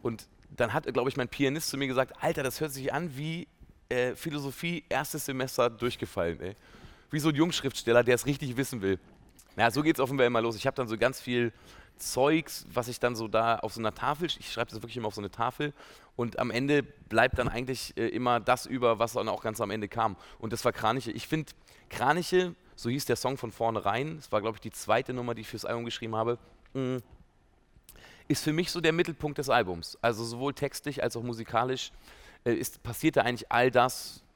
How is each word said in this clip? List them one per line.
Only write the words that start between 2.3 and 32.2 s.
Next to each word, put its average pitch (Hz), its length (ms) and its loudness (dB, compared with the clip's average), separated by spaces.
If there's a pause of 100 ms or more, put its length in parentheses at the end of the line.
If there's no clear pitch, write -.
das 131 180 -4
hört 156 120 -4
sich 131 200 -6
an 147 240 -4
wie, 160 320 -6 (420)
äh, 123 260 2
Philosophie, 147 760 -4
erstes 143 360 -2
Semester 131 440 0
durchgefallen, 110 720 -2
ey." 95 140 -8 (560)
Wie 151 80 -2
so 156 100 4
ein 147 60 2
Jungschriftsteller, 135 680 4
der 123 120 6
es 117 100 -4
richtig 135 320 -2
wissen 127 240 -4
will. 95 180 2 (560)
Na, 117 140 6
so 139 140 0
geht's 156 160 2
offenbar 131 260 4
immer 120 160 4
los. 117 140 0
Ich 101 100 -8
hab 135 80 2
dann 127 140 -4
so 107 100 -4
ganz 120 240 0
viel 120 320 0 (440)
Zeugs, - 760 0
was 120 160 -2
ich 123 120 -8
dann 123 160 2
so 110 120 -4
da 113 320 2
auf 107 140 -6
so 117 60 -10
einer 107 140 -2
Tafel, 147 340 -2
ich - 240 -8
schreib 113 180 -4
das 110 120 -10
wirklich 117 160 -10
immer 110 100 -4
auf 101 80 -4
so 104 60 -6
eine 98 100 -6
Tafel 127 420 -2 (420)
und 120 220 -4
am 120 140 0
Ende 139 320 4
bleibt - 560 2
dann 117 80 2
eigentlich, 127 500 -4
äh, 113 100 2
immer 120 320 2
das 123 280 2
über, 117 320 4
was 113 140 2
dann 110 160 -2
auch 101 120 -4
ganz 110 200 -4
am 101 100 0
Ende 107 160 -2
kam. 110 280 0 (220)
Und 113 160 -6
das - 100 -6
war 120 80 6
Kraniche. 117 400 0
Ich - 160 -8
find, 160 280 -4 (340)
Kraniche, 175 640 2 (220)
so 120 160 -4
hieß 139 140 -2
der 123 100 2
Song 131 220 -2
von 113 140 -8
vornherein, 113 680 -2
das - 140 -12
war, 107 100 2
glaub 110 120 -2
ich, - 80 -14
die 110 100 -8
zweite 120 400 0
Nummer, 123 220 -4
die 110 80 -8
ich 104 60 -12
fürs - 180 -10
Album 117 200 -4
geschrieben 113 300 -6
habe, 117 220 0 (360)
mm, 131 240 -2 (1300)
ist - 160 0
für 156 100 0
mich 170 160 0
so 175 100 -4
der 160 140 4
Mittelpunkt 156 460 0
des 135 100 -4
Albums. 92 540 2
Also 117 200 2
sowohl 123 300 -4
textlich - 480 -4
als 117 160 -2
auch 117 60 -6
musikalisch, 120 680 -2 (520)